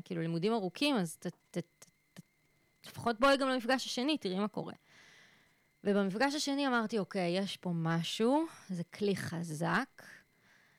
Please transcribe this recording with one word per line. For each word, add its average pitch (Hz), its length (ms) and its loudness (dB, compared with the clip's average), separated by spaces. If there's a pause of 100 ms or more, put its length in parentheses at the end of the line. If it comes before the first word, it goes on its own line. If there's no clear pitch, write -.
כאילו 170 160 -4
לימודים 165 320 0
ארוכים, 233 420 0
אז 180 220 0
ת-, - 100 -10 (240)
ת-, - 60 -4 (560)
ת-, - 80 -20 (640)
לפחות 233 320 -4
בואי 277 180 6
גם 262 120 0
למפגש 254 360 0
השני, 277 320 0
תראי 185 220 -2
מה 208 80 0
קורה." - 260 -8 (1120)
ובמפגש 202 520 2
השני 285 320 0
אמרתי, 226 320 2
"אוקיי, 180 380 0
יש 196 200 -2
פה 180 160 -4
משהו, 170 720 2 (240)
זה 175 140 -4
כלי 202 320 -2
חזק. 165 880 -4 (760)